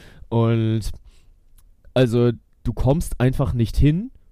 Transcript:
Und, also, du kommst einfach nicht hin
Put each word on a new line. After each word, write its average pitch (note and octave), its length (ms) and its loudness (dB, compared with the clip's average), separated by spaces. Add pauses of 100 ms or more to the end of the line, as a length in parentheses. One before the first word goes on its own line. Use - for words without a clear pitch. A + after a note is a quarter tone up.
(280)
Und, A2+ 640 -2 (1040)
also, A#2+ 380 2 (300)
du A#2 120 -4
kommst C#3+ 480 -2
einfach C3 320 0
nicht A#2 240 -2
hin E3+ 320 2 (220)